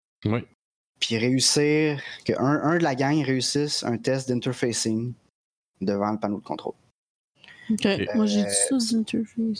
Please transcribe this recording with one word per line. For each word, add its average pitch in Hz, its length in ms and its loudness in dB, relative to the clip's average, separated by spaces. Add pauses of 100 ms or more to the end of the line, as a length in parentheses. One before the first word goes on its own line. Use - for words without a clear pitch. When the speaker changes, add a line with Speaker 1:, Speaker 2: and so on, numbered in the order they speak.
(260)
Speaker 1:
Oui. 110 140 2 (600)
Speaker 2:
Puis - 160 -2
réussir, 147 840 2 (240)
que - 120 2
un, 143 240 2
un 160 160 2
de 170 40 2
la 143 120 2
gang 139 280 2
réussisse 135 640 0
un 117 120 0
test 131 320 -2
d'interfacing 120 840 -2 (680)
devant 101 320 0
le 107 60 -2
panneau 104 220 -2
de - 40 -20
contrôle. - 300 -8 (960)
Speaker 3:
Ok, 214 160 0
Speaker 2:
Euh, 196 180 2 (120)
Speaker 3:
moi 214 100 2
j'ai 208 160 2
dit 202 80 -2 (180)
ça, 269 80 2
d'interfacing. 226 840 -2